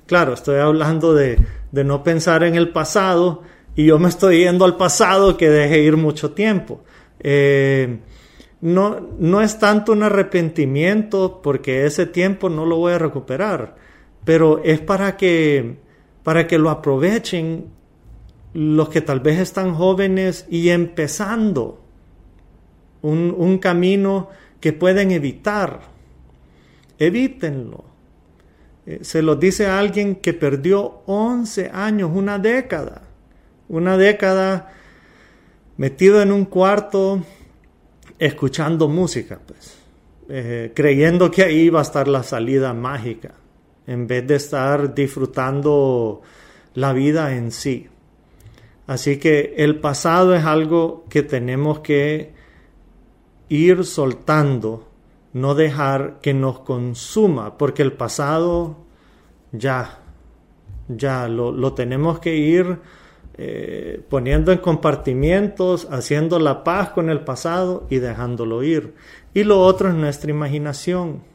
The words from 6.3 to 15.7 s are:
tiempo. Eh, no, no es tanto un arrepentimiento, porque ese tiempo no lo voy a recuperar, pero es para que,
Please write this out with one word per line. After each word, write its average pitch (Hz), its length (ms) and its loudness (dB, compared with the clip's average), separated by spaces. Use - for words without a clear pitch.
tiempo. 202 520 -2
Eh, 139 800 2
no, 190 340 2
no 185 220 2
es 214 180 0
tanto 214 320 2
un 208 120 4
arrepentimiento, 185 1400 0
porque 135 440 -2
ese 165 220 0
tiempo 190 420 -2
no 160 160 -4
lo 165 120 0
voy 175 160 0
a 175 60 0
recuperar, 143 760 -4
pero 160 400 4
es 156 160 2
para 196 380 -2
que, 151 600 0